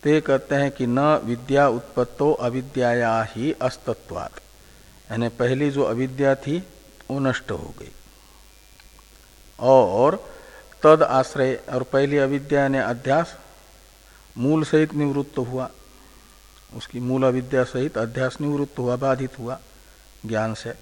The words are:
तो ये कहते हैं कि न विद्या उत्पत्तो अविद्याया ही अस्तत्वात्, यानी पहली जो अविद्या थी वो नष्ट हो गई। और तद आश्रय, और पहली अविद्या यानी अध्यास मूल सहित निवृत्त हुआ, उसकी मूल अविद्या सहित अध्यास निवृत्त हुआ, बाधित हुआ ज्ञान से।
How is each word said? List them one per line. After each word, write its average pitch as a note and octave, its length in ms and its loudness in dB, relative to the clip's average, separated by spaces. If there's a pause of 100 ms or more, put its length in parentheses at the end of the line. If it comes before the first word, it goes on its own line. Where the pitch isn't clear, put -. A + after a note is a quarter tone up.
तो D3 80 2
ये D3+ 100 4
कहते C#3+ 340 0
हैं C#3 160 2
कि C3+ 160 -4
न A#2+ 140 0
विद्या C3+ 680 2
उत्पत्तो B2 640 0
अविद्याया A#2+ 880 0
ही A#2 300 -4
अस्तत्वात्, - 880 -6 (720)
यानी A#2 180 -2
पहली C3 420 0
जो C#3 120 -2
अविद्या C3 520 0
थी C#3+ 240 -4 (520)
वो C3+ 80 -4
नष्ट C3 320 -2
हो E2 280 -8
गई। - 140 -18 (1700)
और B2+ 720 4 (500)
तद D#3 200 8
आश्रय, C3 520 0
और B2+ 280 -6
पहली C#3 360 0
अविद्या C#3 420 0
यानी C3+ 180 2
अध्यास B2+ 600 -2 (1000)
मूल D3+ 260 2
सहित D#3 300 2
निवृत्त C#3+ 440 -2
हुआ, B2+ 320 -6 (1040)
उसकी A#2+ 260 -12
मूल B2+ 220 -2
अविद्या B2+ 420 0
सहित C3+ 340 -4
अध्यास B2 420 -4
निवृत्त C#3+ 380 -4
हुआ, B2 180 -2
बाधित C3 420 -2
हुआ B2 220 -10 (680)
ज्ञान A2 280 -2
से। A#2 160 -12 (120)